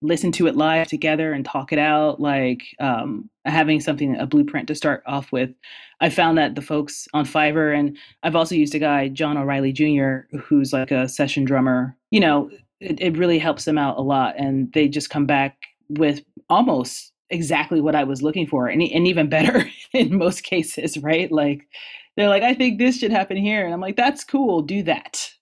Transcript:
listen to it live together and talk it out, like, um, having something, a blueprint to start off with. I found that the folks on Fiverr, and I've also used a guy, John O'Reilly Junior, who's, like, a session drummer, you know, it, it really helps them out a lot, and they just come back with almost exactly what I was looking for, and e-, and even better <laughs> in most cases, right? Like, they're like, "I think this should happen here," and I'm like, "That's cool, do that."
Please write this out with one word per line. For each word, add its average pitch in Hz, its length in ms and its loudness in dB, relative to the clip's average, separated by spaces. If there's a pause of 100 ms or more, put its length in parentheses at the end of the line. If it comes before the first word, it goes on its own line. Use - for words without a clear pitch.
listen 160 320 0
to 170 140 2
it - 100 2
live 160 300 2
together 156 460 -2
and 139 120 -6
talk 139 260 -8
it 151 80 2
out, 151 400 2
like, 135 440 0 (160)
um, 127 500 -4 (160)
having 156 340 2
something, 143 380 -2
a 139 80 -4
blueprint 143 420 2
to 151 80 -4
start - 300 -2
off 139 260 -8
with. 131 200 -2 (500)
I 165 80 4
found 165 280 4
that 147 180 2
the 143 60 -6
folks 147 520 -6
on 151 120 0
Fiverr, 151 520 2
and 143 200 -2 (260)
I've 160 120 0
also 165 200 0
used 151 200 2
a 151 40 -4
guy, 143 280 2
John 147 300 -2
O'Reilly 139 340 0
Junior, 135 560 0 (160)
who's, 139 300 2
like, 131 180 -2
a 127 160 2
session 139 380 -2
drummer, 131 500 2 (160)
you - 80 4
know, 147 300 2 (320)
it, 170 200 -6
it 170 160 0
really 170 220 4
helps 151 260 -2
them 151 120 0
out 143 200 0
a - 40 -4
lot, 135 360 0
and 135 360 -2
they 151 160 4
just 147 200 -6
come 143 160 -2
back 139 320 0 (320)
with 147 320 0 (280)
almost 170 640 0 (200)
exactly 160 500 0
what 151 140 2
I 147 80 2
was 135 180 -4
looking 156 260 0
for, 127 200 -2
and 113 140 0
e-, - 120 0
and 170 140 2
even 165 220 2
better 156 380 2 (140)
<laughs> - 120 -10
in 214 240 2
most 180 260 0
cases, 156 540 -4
right? 160 340 -2
Like, 143 360 0 (480)
they're 202 140 2
like, 202 140 2
"I 247 100 2
think 247 260 0
this 247 200 2
should 214 120 0
happen 190 240 0
here," 202 300 0
and 170 80 -4
I'm 180 80 -6
like, 196 160 -6
"That's 247 260 0
cool, 226 380 0
do 151 220 -4
that." - 460 -6 (120)